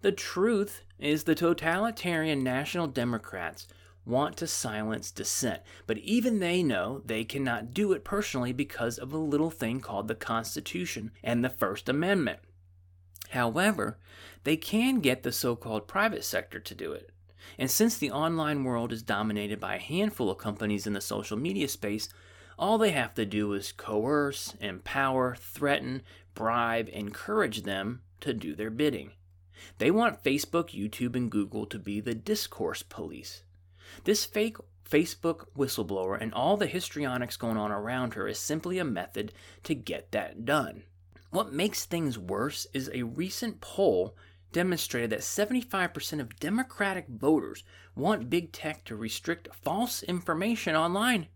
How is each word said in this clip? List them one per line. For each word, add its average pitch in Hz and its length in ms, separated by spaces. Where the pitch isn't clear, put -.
The 202 100
truth 202 680
is 151 240
the 160 120
totalitarian 165 1080
National 143 440
Democrats 117 800
want 143 340
to 165 100
silence 107 640
dissent, - 500
but 110 140
even 226 400
they 180 240
know 120 420
they 113 180
cannot 120 500
do 190 200
it 202 100
personally 139 480
because 123 460
of 131 160
a 156 40
little 156 340
thing 127 280
called 107 280
the 113 80
Constitution 113 960
and 120 220
the 127 40
First 104 380
Amendment. 151 520
However, 123 680
they 156 140
can 233 420
get 131 240
the 123 80
so-called 117 560
private 208 380
sector - 340
to - 160
do 80 160
it. - 200
And 131 100
since 226 280
the 131 140
online 151 520
world 120 280
is 113 120
dominated 104 560
by 98 160
a 90 40
handful 165 520
of 95 60
companies 104 500
in 104 60
the 98 80
social 104 360
media 165 300
space, 107 420
all 202 180
they 214 140
have 127 220
to 113 120
do 104 280
is 98 180
coerce, 139 880
empower, 127 760
threaten, 135 680
bribe, 117 580
encourage 110 680
them 98 400
to 143 140
do 80 220
their 107 160
bidding. 117 400
They 131 140
want 220 320
Facebook, 151 480
YouTube, 120 440
and 123 160
Google 107 360
to 110 120
be 101 200
the 117 160
discourse 113 680
police. - 600
This 214 220
fake 220 320
Facebook 165 560
whistleblower 101 640
and 113 140
all 165 240
the 202 100
histrionics 127 720
going 113 200
on 104 140
around 117 440
her 104 120
is 104 120
simply 160 380
a 180 60
method 104 480
to 165 120
get - 360
that 104 320
done. 131 400
What 175 240
makes 185 320
things 156 320
worse 101 560
is 135 200
a 123 100
recent 170 580
poll 104 560
demonstrated 160 560
that 107 140
seventy-five 208 720
percent - 280
of - 180
Democratic 196 680
voters 127 560
want 147 340
big 170 240
tech - 320
to 117 100
restrict 113 580
false 208 500
information 180 720
online. 180 600